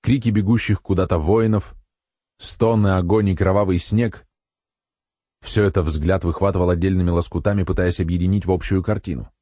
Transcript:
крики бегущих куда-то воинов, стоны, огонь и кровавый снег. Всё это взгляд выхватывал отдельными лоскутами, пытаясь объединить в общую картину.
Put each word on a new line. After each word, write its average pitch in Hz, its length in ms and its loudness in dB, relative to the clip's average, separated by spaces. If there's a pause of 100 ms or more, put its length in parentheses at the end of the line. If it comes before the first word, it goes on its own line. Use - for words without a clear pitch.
крики 117 280 0
бегущих 107 520 0
куда-то 90 360 0
воинов, 107 560 0 (640)
стоны, 107 580 0
огонь 98 320 2
и 92 80 0
кровавый 95 420 2
снег. 107 480 -2 (1120)
Всё - 240 0
это 95 180 0
взгляд 80 420 -2
выхватывал 90 460 0
отдельными 90 400 0
лоскутами, 87 520 -2
пытаясь 90 380 -2
объединить 90 460 0
в 92 40 -2
общую 92 320 0
картину. 90 480 -6 (120)